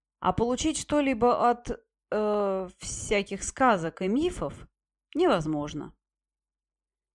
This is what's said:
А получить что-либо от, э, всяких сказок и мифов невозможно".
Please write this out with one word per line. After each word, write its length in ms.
А 140
получить 440
что-либо 720
от, 220
э, 580
всяких 640
сказок 580
и 80
мифов 580
невозможно". 800